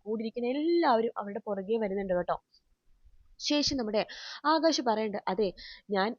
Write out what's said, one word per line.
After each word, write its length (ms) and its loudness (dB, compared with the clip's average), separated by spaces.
കൂടിയിരിക്കുന്ന 460 -4
എല്ലാവരും 680 2
അവരുടെ 280 -6
പുറകെ 340 -2
വരുന്നുണ്ട് 360 0
കേട്ടോ. 240 0
ശേഷം 360 0
നമ്മുടെ 260 0
ആകാശ് 380 2
പറയുന്നുണ്ട്, 460 0
"അതെ, 180 2
ഞാൻ 280 2